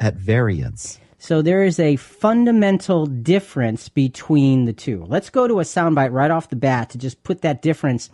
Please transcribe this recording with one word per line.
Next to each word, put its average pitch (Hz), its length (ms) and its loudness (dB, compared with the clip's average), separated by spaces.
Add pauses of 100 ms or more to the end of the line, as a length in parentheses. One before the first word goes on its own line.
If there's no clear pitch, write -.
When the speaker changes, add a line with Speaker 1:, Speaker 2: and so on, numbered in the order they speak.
Speaker 1:
at 110 160 -2
variance. 95 840 -2 (200)
Speaker 2:
So 160 220 -2
there 180 220 2
is 180 160 2
a 151 160 4
fundamental 202 1120 0
difference 131 840 -2
between 135 760 2
the 117 80 -2
two. 101 340 -8
Let's 131 240 -4
go 254 160 2
to 220 140 0
a 156 40 -2
soundbite 151 460 0
right 139 220 0
off 160 160 -4
the 131 80 -8
bat 127 340 -2
to 123 80 -14
just 127 240 -10
put - 200 -6
that 147 200 -2
difference 143 520 -2